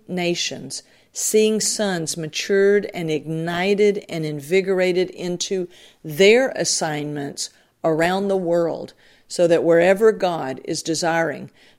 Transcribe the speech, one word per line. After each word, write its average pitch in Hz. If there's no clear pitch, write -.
nations, 175
seeing 220
sons 185
matured 196
and 170
ignited 175
and 160
invigorated 180
into 180
their 196
assignments 147
around 170
the 196
world, 170
so 175
that 160
wherever 185
God 165
is 160
desiring 160